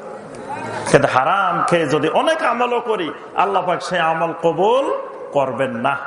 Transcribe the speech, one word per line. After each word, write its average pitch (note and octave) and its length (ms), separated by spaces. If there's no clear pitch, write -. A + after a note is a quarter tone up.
কিন্তু C3 220
হারাম F3 540
খেয়ে E3 200
যদি D3+ 220
অনেক D4 320
আমলও A#3+ 380
করি, G#3 340
আল্লাহ F#3+ 300
পাক E3+ 160
সেই F3+ 180
আমল E3 340
কবুল G3+ 540
করবেন C3 380
না। C3 360